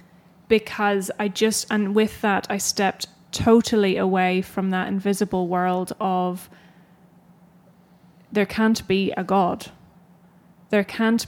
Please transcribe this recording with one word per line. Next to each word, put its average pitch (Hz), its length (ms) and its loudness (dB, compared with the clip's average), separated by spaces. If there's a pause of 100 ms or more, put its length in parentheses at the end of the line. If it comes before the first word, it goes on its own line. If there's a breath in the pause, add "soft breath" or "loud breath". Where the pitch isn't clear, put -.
(480 soft breath)
because 202 720 0
I 208 100 -2
just, 214 420 -2
and 208 240 0
with 214 260 0
that, 196 280 0
I 196 100 -4
stepped - 500 -4 (240)
totally 226 640 4
away 185 460 2
from 190 280 -4
that 185 180 -2
invisible 190 600 -2
world 180 520 0
of 185 480 -2 (1800 soft breath)
there 202 140 2
can't 220 400 0
be 190 260 2
a 185 120 -4
God. 190 420 0 (1040)
There 208 140 2
can't 226 420 0